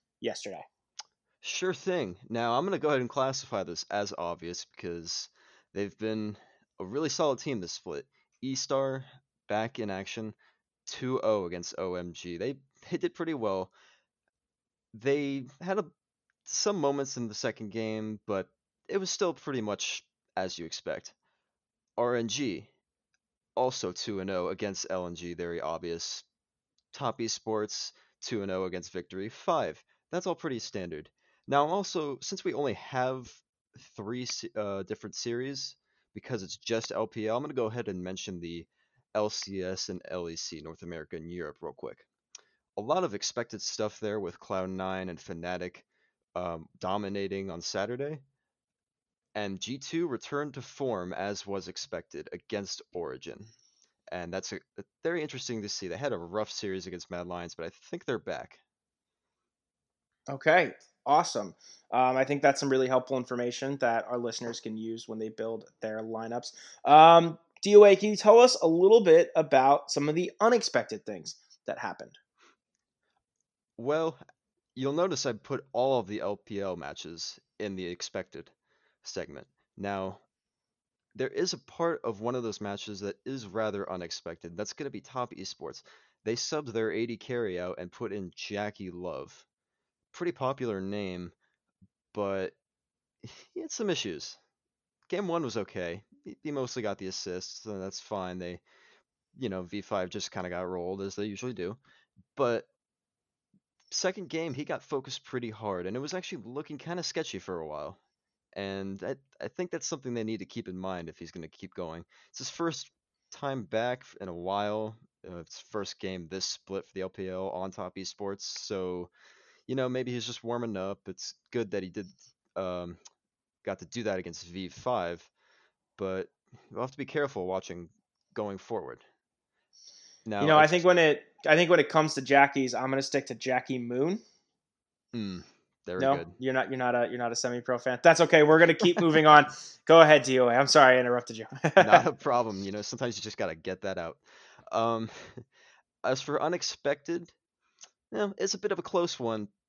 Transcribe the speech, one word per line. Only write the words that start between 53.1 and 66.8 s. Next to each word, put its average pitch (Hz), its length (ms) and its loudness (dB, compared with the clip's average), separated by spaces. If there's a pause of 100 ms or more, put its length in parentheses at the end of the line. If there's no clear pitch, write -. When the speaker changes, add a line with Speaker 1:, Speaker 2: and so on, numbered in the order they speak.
Speaker 2:
And 87 220 -8
that's 95 180 -6
a, 101 40 -10 (200)
a 101 80 -12 (180)
very 165 200 -2
interesting 127 400 -8
to 104 80 -8
see. - 180 -8
They 85 80 -6
had 131 160 -4
a 98 60 -4
rough 92 320 -6
series 95 360 -6
against 90 240 -12
Mad 87 160 -8
Lions, 87 280 -10
but 82 100 -10
I 85 60 -8 (180)
think 175 160 -10
they're 120 140 -2
back. - 400 -10 (1700)
Speaker 1:
Okay, 151 460 2 (320)
awesome. 135 480 2 (360)
Um, 127 280 4
I 135 60 6
think 143 180 -2
that's 143 180 6
some 143 80 0
really 131 180 4
helpful 131 300 2
information 123 640 -4
that 117 320 2
our 123 80 -2
listeners 117 420 -6
can 110 160 -8
use 113 320 -8
when 110 100 -8
they 110 120 -6
build 110 340 -6 (160)
their 110 220 -6
lineups. 113 500 -8 (320)